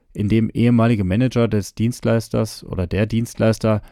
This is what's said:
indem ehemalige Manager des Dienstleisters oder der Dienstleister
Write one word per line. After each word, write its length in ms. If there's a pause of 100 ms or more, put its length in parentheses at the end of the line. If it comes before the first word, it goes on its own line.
(140)
indem 360
ehemalige 540
Manager 460
des 260
Dienstleisters 880
oder 240
der 180
Dienstleister 760 (100)